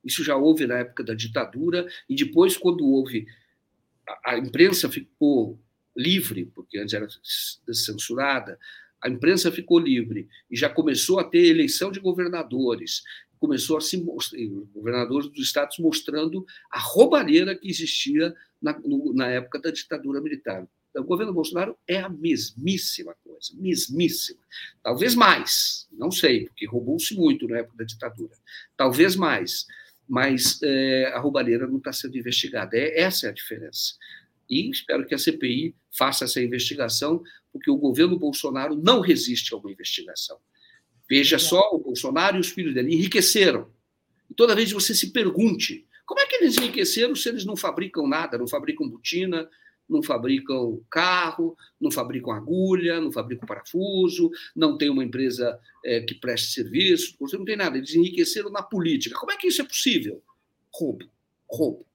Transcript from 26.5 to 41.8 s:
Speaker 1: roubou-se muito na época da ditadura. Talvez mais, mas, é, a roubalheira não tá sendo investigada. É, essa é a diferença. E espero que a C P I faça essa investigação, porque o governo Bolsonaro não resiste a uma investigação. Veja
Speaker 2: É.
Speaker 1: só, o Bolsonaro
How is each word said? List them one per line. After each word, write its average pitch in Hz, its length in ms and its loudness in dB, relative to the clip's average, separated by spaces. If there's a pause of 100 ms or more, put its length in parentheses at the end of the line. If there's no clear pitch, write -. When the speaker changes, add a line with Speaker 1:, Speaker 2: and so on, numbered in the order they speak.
Speaker 1:
roubou-se 123 480 -4
muito 156 340 2
na 117 120 -4
época - 180 -10
da 113 60 -8
ditadura. 113 500 -12 (420)
Talvez 143 400 4
mais, 143 520 -2 (420)
mas, 127 540 2
é, 135 500 2
a 123 60 -4
roubalheira 127 480 2
não 135 120 -2
tá 135 140 -8
sendo 131 240 -8
investigada. 117 580 -4
É, 156 240 2
essa 185 280 0
é - 20 -4
a 101 40 -8
diferença. - 600 -8 (560)
E 196 220 0
espero 139 340 -4
que - 80 -4
a 135 60 -4
C 156 140 2
P 139 140 -4
I 143 280 -4 (160)
faça 135 320 0
essa 127 180 -2
investigação, 127 800 -2 (300)
porque 143 180 -4
o 139 60 6
governo 147 420 2
Bolsonaro 143 580 -4
não 190 260 4
resiste 123 520 0
a 104 40 -8
uma 101 140 -12
investigação. - 640 -10 (720)
Veja 139 260 6
Speaker 2:
É. 135 40 0
Speaker 1:
só, 180 200 4 (140)
o 160 60 0
Bolsonaro 165 580 0